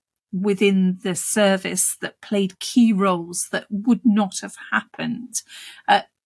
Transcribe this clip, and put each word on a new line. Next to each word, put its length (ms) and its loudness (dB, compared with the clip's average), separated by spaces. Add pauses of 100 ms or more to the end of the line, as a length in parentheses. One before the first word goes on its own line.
(320)
within 680 2
the 140 -4
service 840 0
that 200 -10
played 400 -2
key 320 4
roles 580 0
that 200 -6
would 340 0
not 360 2
have 140 -12 (160)
happened, 720 -6 (460)
uh, 140 4 (240)